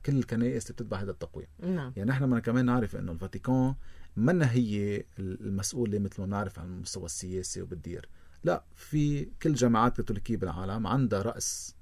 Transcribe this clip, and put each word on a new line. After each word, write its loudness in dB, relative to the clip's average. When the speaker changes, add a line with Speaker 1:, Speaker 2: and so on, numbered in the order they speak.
Speaker 1:
كل 4
الكنائس 0
اللي -10
بتتبع -4
هذا -2
التقويم. -8
Speaker 2:
نعم. -2
Speaker 1:
يعني 2
نحن 2
بدنا 4
كمان 2
نعرف 2
إنه -4
الفاتيكان 0
منا 4
هي 2
ال-، -8
المسؤولة -2
مثل -2
ما -4
بنعرف -2
عن -8
المستوى -8
السياسي -6
وبالدير. -8
لا، 2
في 0
كل 0
جماعات 6
كاثوليكية 0
بالعالم -2
عندها 4
رأس -4